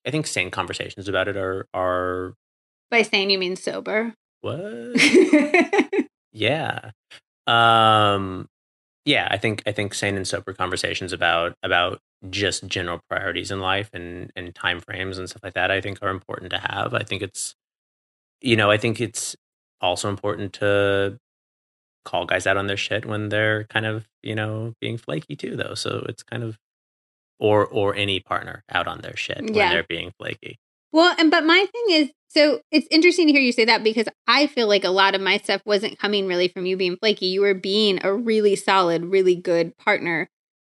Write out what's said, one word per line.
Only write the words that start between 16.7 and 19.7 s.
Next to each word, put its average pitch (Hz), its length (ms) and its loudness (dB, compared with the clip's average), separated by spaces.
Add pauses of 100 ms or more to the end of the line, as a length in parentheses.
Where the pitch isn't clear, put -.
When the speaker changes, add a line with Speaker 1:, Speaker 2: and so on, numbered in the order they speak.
Speaker 1:
I 123 80 -2
think 98 200 -8
it's, - 320 -10 (840)
you 113 160 2
know, 104 140 4
I 107 80 6
think 113 220 -2
it's - 360 -6 (440)